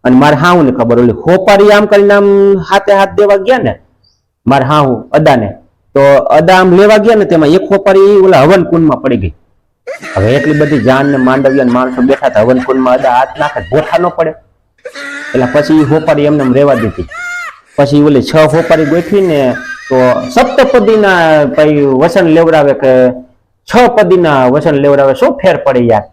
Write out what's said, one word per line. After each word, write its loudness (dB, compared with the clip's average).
અને 2
મારે 2
હાહુને 0
ખબર. -2
ઓલી 2
હોપારી 2
આમ 2
કરીને 2
આમ 2
હાથે 0
હાથ 2
દેવા 0
ગયા 0
ને -6
મારે 0
હાહુ -2
અદાને, 0
તો 4
અદા 2
આમ 2
લેવા 4
ગયા 2
ને, 0
તેમાં 0
એક 2
હોપારી 2
ઓલા 4
હવન 2
કુંડમાં -2
પડી -2
ગઈ. -6
હવે 0
એટલી -2
બધી -2
જાન 0
ને -2
માંડવિયા 0
ને 0
માણસો -2
બેઠા 0
હતા, 0
હવન 0
કુંડમાં -2
અદા -2
હાથ 0
નાખે, -6
ગોઠા -4
ન -2
પડે. -4
એટલે -2
પછી 0
ઈ 2
હોપારી -2
એમને 0
એમ -2
રેવા 2
દીધી. -6
પછી 0
ઓલી 2
છ -6
હોપારી 0
ગોઠવીને -2
તો 0
સપ્તપદીના 0
પછી 2
વસન 0
લેવડાવે 2
કે 2
છ 4
પદીના 2
વસન 0
લેવડાવે, 2
શું -2
ફેર 2
પડે -2
યાર? 0